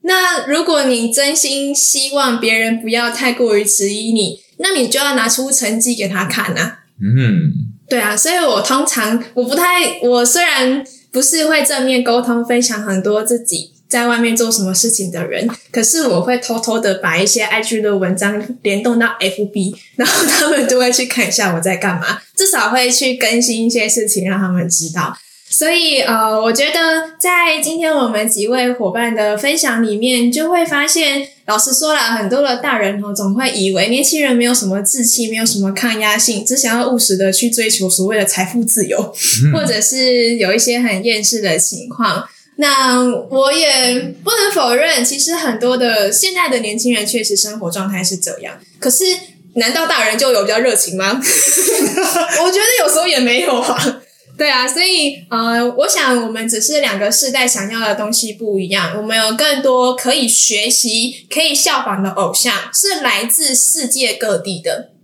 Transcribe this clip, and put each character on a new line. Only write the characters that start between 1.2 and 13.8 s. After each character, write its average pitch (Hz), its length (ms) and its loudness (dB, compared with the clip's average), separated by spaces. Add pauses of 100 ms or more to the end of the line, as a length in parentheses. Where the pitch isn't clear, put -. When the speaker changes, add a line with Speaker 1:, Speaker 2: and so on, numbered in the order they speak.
Speaker 1:
心 277 380 -2
希 277 380 0
望 269 300 0
别 226 140 2
人 226 260 0
不 226 80 -6
要 240 240 0
太 247 200 -2
过 233 240 2
于 208 80 2
质 202 260 0
疑 220 220 -4
你， 208 280 0 (180)
那 381 140 0
你 254 160 0
就 240 100 0
要 285 160 0
拿 226 140 2
出 262 240 0
成 220 260 0
绩 240 160 0
给 202 140 -4
他 190 160 -2
看 - 220 -4 (120)
啊。 - 200 -4 (220)
Speaker 2:
嗯。 113 520 2 (360)
Speaker 1:
对 247 120 0
啊， 208 160 0
所 320 160 0
以 - 40 2
我 262 240 2
通 277 260 0
常， 233 360 0 (120)
我 247 100 0
不 254 100 -2
太， 349 480 2
我 240 220 4
虽 339 180 2
然 269 420 2 (280)
不 254 100 0
是 311 240 2
会 311 160 2
正 269 220 0
面 254 180 2
沟 240 200 2
通， 233 220 0
分 240 160 2
享 226 220 -2
很 190 200 -2
多 214 200 0
自 233 220 -2
己 - 260 -6 (160)